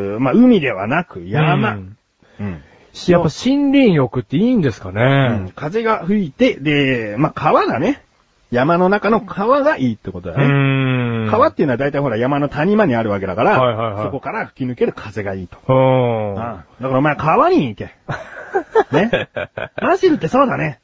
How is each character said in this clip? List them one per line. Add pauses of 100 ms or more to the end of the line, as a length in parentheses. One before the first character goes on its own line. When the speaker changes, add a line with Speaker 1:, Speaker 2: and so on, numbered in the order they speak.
(160)
Speaker 1:
ー、
ま
あ、
海
で
は
な
く
山。
Speaker 2:
う
ん。 (440)
Speaker 1:
う
ん。 (460)
Speaker 2:
や
っ
ぱ
森
林
浴
っ
て
い
い
ん
で
す
か
ね。
Speaker 1:
う (160)
ん。
風
が
吹
い
て、
で、
ま
あ、
川
だ
ね。 (480)
山
の
中
の
川
が
い
い
っ
て
こ
と
だ
ね。
Speaker 2:
う
ん。
Speaker 1:
川
っ
て
い
う
の
は
大
体
ほ
ら
山
の
谷
間
に
あ
る
わ
け
だ
か
ら、
Speaker 2:
は
い
は
い
は
い。
Speaker 1:
そ
こ
か
ら
吹
き
抜
け
る
風
が
い
い
と。 (100)
Speaker 2:
う
ん。
Speaker 1:
あ
あ。 (160)
だ
か
ら
お
前
川
に
行
け。 (480)
Speaker 2:
<laughs>
Speaker 1:
ね。 (520)
マ
シ
ル
っ
て
そ
う
だ
ね。